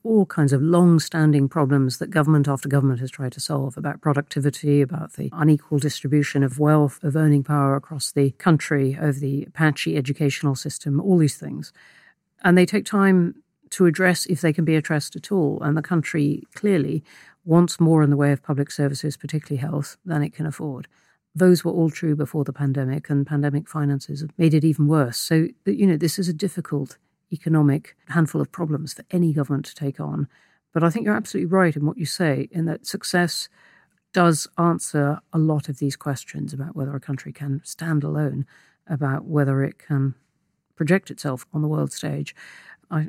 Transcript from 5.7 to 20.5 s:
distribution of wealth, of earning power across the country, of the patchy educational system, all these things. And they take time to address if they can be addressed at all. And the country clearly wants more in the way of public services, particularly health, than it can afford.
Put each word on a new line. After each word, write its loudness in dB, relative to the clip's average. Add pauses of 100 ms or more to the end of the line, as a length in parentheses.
distribution 0
of -2
wealth, 2
of -2
earning 4
power 0
across -8
the 2
country, 0
of -2
the -4
patchy 0
educational -2
system, -4
all 4
these 2
things. -12 (720)
And 6
they 6
take -2
time 2 (300)
to 4
address 0
if -2
they 2
can -2
be 2
addressed -2
at -12
all. 0
And 0
the -2
country -2 (100)
clearly -2 (400)
wants 4
more 6
in 4
the 2
way 2
of -2
public -2
services, -4
particularly -6
health, -6
than -2
it -4
can -6
afford. -8 (460)